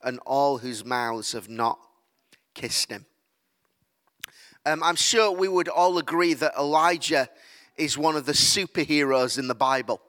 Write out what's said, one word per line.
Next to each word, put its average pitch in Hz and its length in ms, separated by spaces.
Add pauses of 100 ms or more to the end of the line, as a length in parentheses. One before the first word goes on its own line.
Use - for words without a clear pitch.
and 123 200
all 139 380
whose 113 260
mouths 117 480
have 107 160
not 113 320 (720)
kissed - 360
him. 101 160 (1600)
Um, 156 160
I'm 165 160
sure 220 360
we 185 160
would 180 200
all 175 300
agree 170 360
that 143 220
Elijah 151 720 (480)
is 147 220
one 156 160
of 143 120
the 147 60
superheroes 143 1040
in 131 100
the 123 80
Bible. 127 520